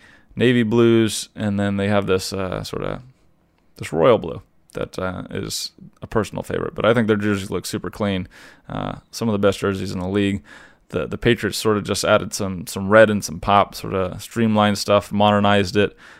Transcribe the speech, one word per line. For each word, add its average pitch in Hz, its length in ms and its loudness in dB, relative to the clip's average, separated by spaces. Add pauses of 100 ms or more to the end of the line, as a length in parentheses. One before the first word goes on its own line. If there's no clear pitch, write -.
(360)
navy 123 260 4
blues, 113 720 4
and 104 240 -2
then 101 200 -2
they 101 100 0
have 101 180 2
this, 92 260 -2
uh, 95 300 -6
sorta, 50 380 -8 (760)
this - 160 -12
royal 113 260 4
blue 78 240 -8 (320)
that, - 240 -8
uh, 92 320 -6
is - 420 -8 (300)
a - 40 -14
personal - 360 -2
favorite. 50 320 -6
But - 100 -4
I 139 100 4
think 113 140 2
their 107 80 4
jerseys 101 340 -2
look 90 160 -6
super 95 240 -6
clean. 95 380 -4 (400)
Uh, - 280 -8 (140)
some - 180 -4
of 107 40 0
the 104 60 0
best 101 200 2
jerseys 98 320 -2
in 101 80 -8
the 92 100 -6
league. 98 340 0 (480)
The, 73 160 -4
the - 120 -8
Patriots 117 400 0
sorta 104 240 0
just 95 220 -4
added 98 300 2
some, 95 320 -6
some 98 220 -6
red 107 220 8
and 104 140 -2
some - 160 -10
pop, 101 340 2
sorta 95 460 -4
streamlined 107 580 2
stuff, 104 320 2
modernized 101 640 2
it. 101 200 0 (240)